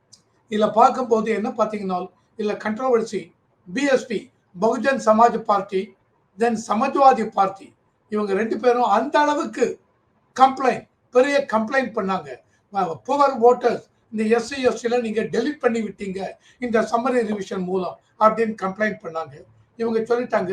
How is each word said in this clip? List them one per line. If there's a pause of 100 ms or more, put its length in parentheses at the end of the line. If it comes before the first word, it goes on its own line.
(500)
இதுல
பார்க்கும்போது
என்ன
பாத்தீங்கன்னா, (400)
இதுல
கண்ட்ரோவர்சி (480)
பி
எஸ்
பி, (380)
பகுஜன்
சமாஜ்
பார்ட்டி, (580)
then (120)
சமாஜ்வாதி
பார்ட்டி, (440)
இவங்க
ரெண்டு
பேரும்
அந்த
அளவுக்கு (680)
கம்ப்ளைண்ட், (280)
பெரிய
கம்ப்ளைண்ட்
பண்ணாங்க. (440)
அஹ், (100)
புவர்
ஓட்டர்ஸ், (280)
இந்த (140)
எஸ்
சி,
எஸ்
டில
நீங்க
டெலீட்
பண்ணி
விட்டீங்க (380)
இந்த
சம்மரி
ரிவிஷன்
மூலம் (240)
அப்படின்னு
கம்ப்ளைண்ட்
பண்ணாங்க. (440)
இவங்க
சொல்லிட்டாங்க,